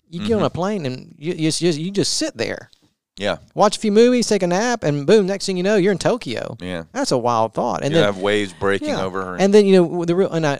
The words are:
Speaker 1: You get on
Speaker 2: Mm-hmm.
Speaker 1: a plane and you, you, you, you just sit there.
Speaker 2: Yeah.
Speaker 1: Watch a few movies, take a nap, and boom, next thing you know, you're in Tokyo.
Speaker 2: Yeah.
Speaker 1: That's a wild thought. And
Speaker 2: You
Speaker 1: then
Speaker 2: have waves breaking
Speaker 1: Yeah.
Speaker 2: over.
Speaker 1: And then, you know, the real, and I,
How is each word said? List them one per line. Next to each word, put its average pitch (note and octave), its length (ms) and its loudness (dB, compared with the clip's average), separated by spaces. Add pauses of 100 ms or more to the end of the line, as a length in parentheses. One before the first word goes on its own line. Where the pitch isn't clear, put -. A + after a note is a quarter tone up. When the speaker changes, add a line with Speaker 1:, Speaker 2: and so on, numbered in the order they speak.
Speaker 1:
You E3+ 120 -10
get G#3 140 0
on G#3+ 40 2
Speaker 2:
Mm-hmm. F#3 60 2
Speaker 1:
a - 60 0
plane F3+ 360 -4
and B2+ 320 -10
you, D3+ 140 -6
you, D#3+ 260 0
you, F3 120 0
you D#3+ 200 -4
just G3+ 220 -2
sit D4+ 240 -4
there. G2+ 340 -6 (480)
Speaker 2:
Yeah. F#2+ 180 -2 (180)
Speaker 1:
Watch G3+ 220 2
a - 40 -14
few G#3+ 120 0
movies, A#3+ 340 4
take G3+ 160 0
a F#3 40 0
nap, A3 380 -2
and D3 220 0
boom, G3+ 200 6
next G3 180 -4
thing F#3+ 140 -4
you F3 40 -2
know, G#3 140 2
you're G3 160 2
in F3 60 -2
Tokyo. D#3 640 -4
Speaker 2:
Yeah. F2+ 320 -8
Speaker 1:
That's C4+ 200 -4
a C3 60 2
wild A2+ 340 0
thought. G3+ 300 -4
And C#3+ 100 -2
Speaker 2:
You E3 60 4
Speaker 1:
then G#2 80 4
Speaker 2:
have G2+ 120 -2
waves G2+ 400 0
breaking G2 300 -2
Speaker 1:
Yeah. B3 160 -4
Speaker 2:
over. F#2 320 -6
Speaker 1:
And G3 160 2
then, G#3 140 6
you F#3+ 160 6
know, E3+ 240 -2
the F3 100 0
real, F#3+ 140 0
and D#3+ 160 -2
I, C#3 140 0